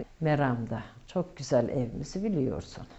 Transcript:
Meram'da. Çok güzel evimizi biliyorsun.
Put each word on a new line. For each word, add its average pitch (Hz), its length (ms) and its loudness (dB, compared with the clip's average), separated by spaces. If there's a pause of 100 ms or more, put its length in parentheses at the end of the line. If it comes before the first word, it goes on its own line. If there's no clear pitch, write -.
(200)
Meram'da. 123 640 2 (240)
Çok - 300 -2
güzel 127 320 2
evimizi 147 560 -2
biliyorsun. 131 600 -2 (140)